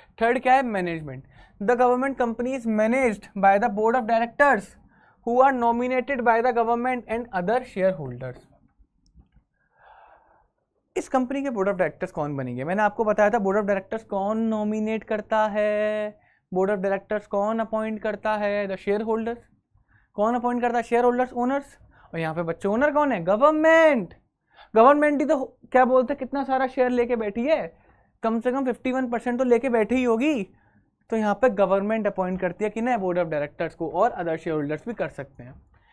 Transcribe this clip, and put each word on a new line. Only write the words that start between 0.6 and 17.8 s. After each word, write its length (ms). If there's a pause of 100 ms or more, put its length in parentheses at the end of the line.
मैनेजमेंट। 600 (380)
The 180
government 400
company 380
is 100 (140)
managed 560
by 200
the 200
board 240
of 100
directors 640 (500)
who 60 (120)
are 80
nominated 720
by 160
the 140
government 580
and 120 (120)
other 260
shareholders। 720 (2500)
इस 120
कंपनी 340
के 80
बोर्ड 180
of 80
डायरेक्टर्स 360
कौन 240
बनेंगे? 280
मैंने 180
आपको 220
बताया 260
था 80
बोर्ड 200
of 80
डायरेक्टर्स 380
कौन 380
नॉमिनेट 640
करता 420
है, 640 (420)
बोर्ड 180
of 80
डायरेक्टर्स 480
कौन 320
अपॉइंट 440